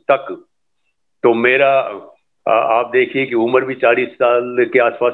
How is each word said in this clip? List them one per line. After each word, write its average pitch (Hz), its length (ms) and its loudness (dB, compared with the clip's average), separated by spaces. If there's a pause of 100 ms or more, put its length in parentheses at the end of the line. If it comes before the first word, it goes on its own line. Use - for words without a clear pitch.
(120)
तक - 340 -4 (800)
तो 120 100 4
मेरा, 127 380 2 (760)
आ, - 60 2
आप 120 360 0
देखिए 127 360 -2
कि 120 100 -6
उम्र 127 300 0
भी 131 100 -8
चालीस 123 340 0
साल 123 640 0
के 127 60 2
आसपास 120 340 0